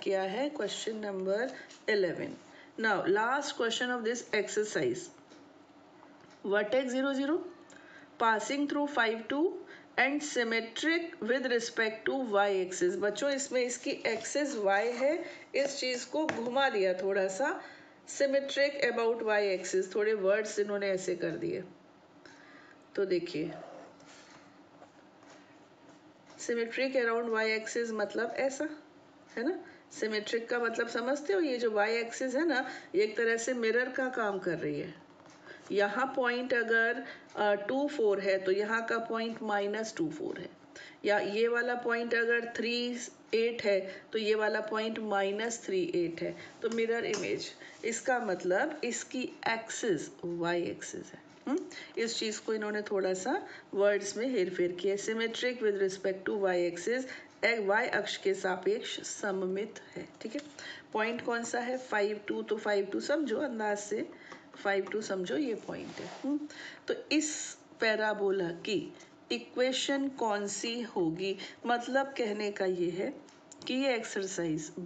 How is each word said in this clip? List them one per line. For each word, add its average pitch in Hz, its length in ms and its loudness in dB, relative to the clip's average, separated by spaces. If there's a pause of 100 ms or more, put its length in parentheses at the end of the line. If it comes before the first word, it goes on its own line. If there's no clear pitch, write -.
किया 190 180 2
है, 208 280 0
Question 220 460 -4 (100)
number 196 460 0 (380)
eleven। 190 460 2 (440)
Now, 220 160 4 (120)
last 240 500 4
question 240 340 0
of 240 120 -2
this 240 200 0 (100)
exercise, 208 760 0 (1400)
vertex 226 460 2
zero 269 220 2
zero, 285 260 0 (800)
passing 240 480 2
through 294 200 0
five 226 400 0
two 285 160 2 (540)
and 277 260 2
symmetric 247 1000 0
with 254 300 2
respect 226 540 0
to 254 100 2 (160)
y 202 160 6 (140)
axis। 180 380 0
बच्चों, 208 320 0
इसमें 262 300 0
इसकी 254 300 -2 (160)
axis 254 500 0
y 202 340 4 (100)
है, 285 120 4 (420)
इस 269 240 0
चीज़ 254 320 -2
को 311 160 0
घुमा 247 420 2
दिया 190 320 4
थोड़ा 196 260 2
सा, 285 320 0 (500)
symmetric 277 800 2
about 233 400 2
y 208 140 4 (100)
axis, 185 440 0
थोड़े 214 180 4 (100)
words 208 360 4
इन्होंने 202 320 0
ऐसे 185 240 0
कर 165 220 -2
दिए। 185 260 -4 (1300)
तो 196 100 2
देखिए, 170 460 -2 (3000)
symmetric 240 560 -2
around 233 380 2
y 220 120 2 (140)
axis 226 320 -2
मतलब 214 480 -2
ऐसा, 269 280 0 (680)
है 226 140 -2
ना। 370 80 0 (420)
Symmetric 220 500 -2
का 240 100 0
मतलब 233 280 0
समझते 285 460 0
हो, 392 60 4
ये 277 180 2
जो 233 140 2
y 208 160 4 (160)
axis 247 320 -4
है 330 120 2
ना, 262 180 2 (300)
ये 208 80 6
एक 214 140 0
तरह 226 200 4
से 254 160 -2
mirror 240 440 2
का 262 120 0
काम 208 300 0
कर 170 180 0
रही 151 220 -2
है, 165 140 -6 (800)
यहाँ 202 340 2 (100)
point 254 380 0
अगर, 226 500 4 (320)
अ, 208 180 4 (140)
टू 269 200 2
फ़ोर 220 320 4
है 190 200 2
तो 185 120 2
यहाँ 220 340 2
का 233 200 0
point 226 380 -4
minus 208 540 0
two 160 140 0
four - 280 -6
है, - 100 -10 (560)
या 202 140 4
ये 214 280 2
वाला 240 340 0
point 233 340 0
अगर 233 400 2
थ्री 233 200 0 (600)
एट 233 280 2
है 202 160 4 (340)
तो 220 60 0
ये 214 160 2
वाला 214 260 2
point 220 400 -2
minus 208 640 0
three 190 160 0 (140)
eight 170 260 0
है। 170 140 -4 (260)
तो 220 80 -2
mirror 226 360 0
image, 120 460 -2 (340)
इसका 240 360 0
मतलब 196 600 0
इसकी - 380 -4 (280)
axis 226 600 -2 (160)
y 170 380 0
axis - 500 -8
है। - 80 -18 (260)
हम्म? 294 100 0 (400)
इस 226 220 -2
चीज़ 214 220 -2
को 220 120 -2
इन्होंने 208 280 -2
थोड़ा 190 340 0
सा 233 160 -2 (420)
words 202 440 4
में 233 120 0
हेरफेर 180 420 2
किया। 196 260 0
Symmetric 226 640 -2
with 202 180 2
respect 190 440 0
to 220 160 0
y 190 120 4 (120)
axis, 226 420 0 (360)
ए-, 220 220 4
वाई 214 240 4
अक्ष - 280 0
के 190 160 2
सापेक्ष 190 720 0
सममित 190 720 -2 (160)
है। - 120 -10 (140)
ठीक 226 140 -8
है, 294 60 -4 (520)
Point 233 280 0
कौन 233 220 0
सा 240 160 -2
है? 247 200 -2
फ़ाइव 208 480 0
टू। 220 160 -2
तो 214 140 0
फ़ाइव 208 280 2
टू 202 160 -2
समझो, 277 380 2
अंदाज 220 400 0
से 240 280 -4 (480)
फ़ाइव 196 360 0
टू 214 100 -2
समझो, 196 360 -2
ये 254 180 0 (120)
point - 320 -10
है। 175 100 -10 (140)
हम्म? 294 160 0 (480)
तो - 80 0 (160)
इस 302 220 2 (480)
पैराबोला 202 680 2 (120)
की - 320 -2 (380)
equation 262 760 0 (120)
कौन 208 300 2
सी 233 360 -4
होगी? 185 500 0 (300)
मतलब 254 520 2
कहने 208 340 0
का 202 140 -2
ये 180 260 2
है 214 220 -2 (540)
कि 247 60 -2
ये 262 220 2
exercise 180 760 -2 (140)